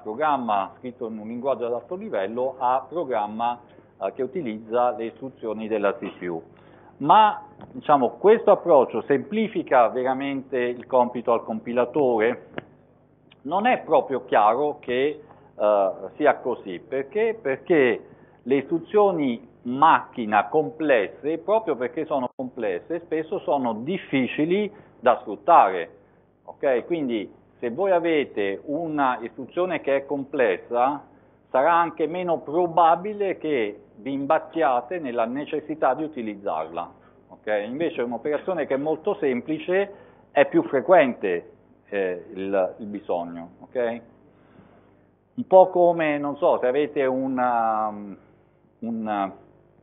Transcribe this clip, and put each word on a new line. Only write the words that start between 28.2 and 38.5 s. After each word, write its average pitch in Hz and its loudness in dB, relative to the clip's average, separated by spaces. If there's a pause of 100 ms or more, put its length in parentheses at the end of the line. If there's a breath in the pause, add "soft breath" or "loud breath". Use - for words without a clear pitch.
una 147 -2
istruzione 151 -6
che 139 0
è 139 -4
complessa, 131 0 (460 soft breath)
sarà 147 4
anche 170 0
meno 170 -2
probabile 175 2
che 120 -2 (140)
vi 120 -8
imbattiate 151 0
nella 120 -2
necessità 139 -2
di 147 -4
utilizzarla. 92 -6 (380 soft breath)
Ok? 104 -4
Invece 135 -4
un'operazione 143 -4